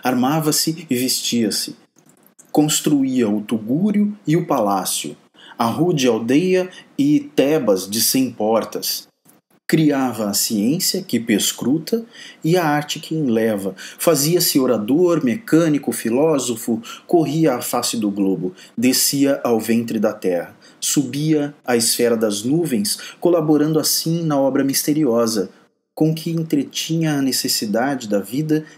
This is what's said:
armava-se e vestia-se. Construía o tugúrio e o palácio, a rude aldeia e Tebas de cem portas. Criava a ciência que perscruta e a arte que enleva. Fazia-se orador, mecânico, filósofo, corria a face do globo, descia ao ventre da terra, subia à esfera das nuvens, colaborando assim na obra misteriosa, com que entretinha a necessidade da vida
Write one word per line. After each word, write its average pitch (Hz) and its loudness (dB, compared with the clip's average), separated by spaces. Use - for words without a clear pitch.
armava-se 151 0
e 127 0
vestia-se. 120 -2
Construía 135 2
o 107 0
tugúrio 170 0
e 151 4
o 170 0
palácio, 98 -2
a 117 -2
rude 131 0
aldeia 165 0
e 143 4
Tebas 127 0
de 113 -2
cem 131 0
portas. - -4
Criava 131 2
a 101 -4
ciência 120 -2
que - -4
perscruta 147 -2
e 160 2
a 170 2
arte 147 -2
que 160 -8
enleva. 110 0
Fazia-se 156 2
orador, 131 2
mecânico, 143 2
filósofo, 120 0
corria 156 4
a 117 -6
face - -4
do 104 -2
globo, 95 -2
descia 139 2
ao 117 4
ventre 117 0
da 107 2
terra, 87 -2
subia 143 0
à 123 0
esfera 117 2
das 107 -2
nuvens, 127 -2
colaborando 156 2
assim 165 -2
na 151 0
obra 135 2
misteriosa, 117 0
com 160 2
que 160 -6
entretinha 160 -2
a 139 0
necessidade 123 -2
da 101 0
vida 151 -2